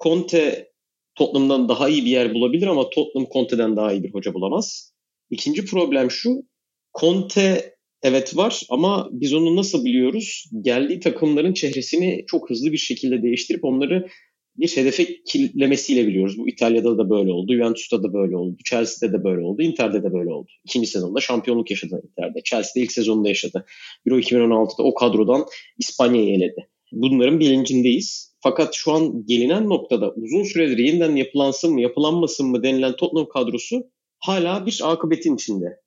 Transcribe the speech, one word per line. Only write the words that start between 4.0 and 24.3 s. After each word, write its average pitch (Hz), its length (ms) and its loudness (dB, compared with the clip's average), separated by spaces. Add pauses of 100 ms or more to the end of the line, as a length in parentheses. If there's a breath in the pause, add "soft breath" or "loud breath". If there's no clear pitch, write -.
bir 98 100 -8
hoca 98 200 -6
bulamaz. 101 600 -4 (360)
İkinci 151 360 -4
problem 139 460 0
şu, - 180 -4 (680)
Conte 190 760 2 (280)
evet 135 340 2
var 220 320 0
ama 185 420 0
biz 131 220 -2
onu 165 220 4
nasıl 180 300 0
biliyoruz? 127 640 0 (120)
Geldiği 131 380 0
takımların 156 540 2
çehresini 156 720 -2
çok - 220 -2
hızlı 131 220 -2
bir 147 60 -2
şekilde 123 460 -2
değiştirip 123 420 -2
onları 143 420 0 (520 loud breath)
bir 165 180 0
hedefe 139 300 2 (160)
kilitlemesiyle 135 840 2
biliyoruz. 98 300 0
Bu 120 120 -4
İtalya'da 117 480 2
da 104 120 0
böyle 98 220 2
oldu, 92 220 -2
Juventus'ta 117 500 0
da 95 100 -4
böyle 92 240 0
oldu, 90 280 -6
Chelsea'de 113 480 -2
de 92 100 -2
böyle 90 220 -2
oldu, 104 160 -4
Inter'de 131 420 -2
de 92 100 -2
böyle 87 200 -2
oldu. 73 160 -10 (140)
İkinci 113 240 -2
sezonda 95 320 -2
şampiyonluk 117 520 -2
yaşadı 90 320 -8
Inter'de. 85 420 -8
Chelsea'de 120 380 -2
ilk 113 80 -4
sezonunda 107 360 0
yaşadı. - 380 -2 (400 loud breath)
Euro 127 140 4
iki 120 160 0